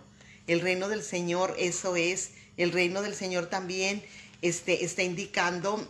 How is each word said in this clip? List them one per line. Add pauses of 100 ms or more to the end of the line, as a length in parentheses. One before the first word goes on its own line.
(480)
El
reino
del
Señor,
eso
es. (240)
El
reino
del
Señor
también, (380)
este,
está
indicando,